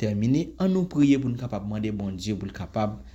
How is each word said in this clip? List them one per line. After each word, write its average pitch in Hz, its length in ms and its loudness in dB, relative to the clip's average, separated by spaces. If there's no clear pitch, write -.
tèmine, 113 480 2
an 185 160 4
nou 180 160 2
priye 139 320 4
pou 127 80 -2
nou 120 80 -2
kapab 120 320 -4
mande 107 240 -2
Bondye 98 400 -4
pou 98 160 -6
l - 60 -14
kapab 104 420 -2